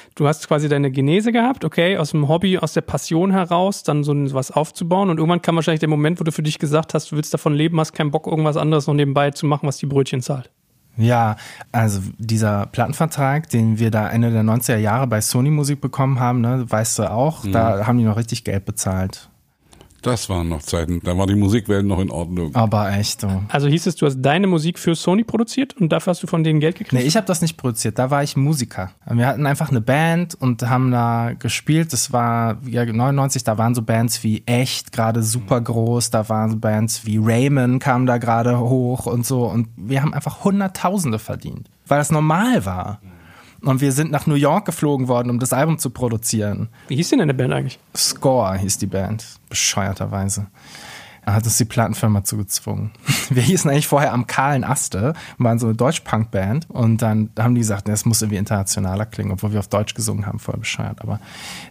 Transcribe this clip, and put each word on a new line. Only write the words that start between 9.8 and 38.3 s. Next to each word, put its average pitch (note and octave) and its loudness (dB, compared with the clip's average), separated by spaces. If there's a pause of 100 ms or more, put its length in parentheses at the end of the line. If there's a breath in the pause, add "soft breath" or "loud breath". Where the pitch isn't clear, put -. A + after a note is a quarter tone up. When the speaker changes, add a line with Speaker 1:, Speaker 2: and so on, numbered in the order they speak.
Speaker 1:
Brötchen C#3 0
zahlt. C3 -6 (460)
Speaker 2:
Ja, A2+ 4 (340 loud breath)
also G#2+ 2 (160)
dieser A2 0
Plattenvertrag, C#3+ -2
den A2+ 2
wir A2+ 2
da G#2+ 0
Ende A#2 2
der A2+ 2
neunziger A2+ 2
Jahre G#2+ 0
bei A2 0
Sony B2+ 0
Musik D3 0
bekommen C3+ 0
haben, B2 2
ne, B2 0
weißt A2 0
du G#2 0
auch, B2+ -2
Speaker 3:
Mhm. G2 -2
Speaker 2:
da A2 2
haben A#2+ 4
die A#2+ 4
noch G#2+ 2
richtig A2+ -4
Geld G2 -4
bezahlt. F#2+ -4 (720 soft breath)
Speaker 3:
Das A#2+ -2
waren F2 0
noch D#2+ -6
Zeiten, E2+ -2
da F2+ -2
war F#2+ 2
die G2+ 4
Musikwelt G#2 2
noch F#2+ 0
in F#2 0
Ordnung. E2+ -4
Speaker 2:
Aber G#2 2
echt, G2+ -2
du. F#2+ -2
Speaker 1:
Also C#3+ 0
hieß E3 2
es, F3+ -2
du D#3 2
hast C3+ 0
deine D3+ 2
Musik E3+ 0
für E3+ 0
Sony F#3 2
produziert A#3 -2
und E3+ 2
dafür E3 0
hast F3 -2
du F3+ -8
von E3 0
denen D#3 4
Geld D#3 2
gekriegt? - -4
Speaker 2:
Nee, B2 2
ich E3 2
hab A3 2
das F3 0
nicht E3 0
produziert, A#2 -2
da B2+ 0
war C#3+ 2
ich C#3+ -6
Musiker. C3+ 0 (180)
Wir A#2+ 2
hatten C#3 0
einfach C#3+ -2
eine C3 2
Band E3 0
und B2 -2
haben B2+ 2
da A#2 0
gespielt. D#3+ -2
Das - -4
war A#2 0
ja A#2+ -2
neunundneunzig, C3+ 0
da A2 0
waren A#2 2
so A#2+ -2
Bands A2+ 0
wie G#2+ 0
Echt A#2+ -2
gerade A2+ 0
super A2+ 0
groß, A#2 0
da A2 0
waren A2 0
so A2 -2
Bands G#2+ 0
wie G#2+ 0
Raymond B2+ 2
kamen B2+ 2
da A#2+ 2
gerade A#2 2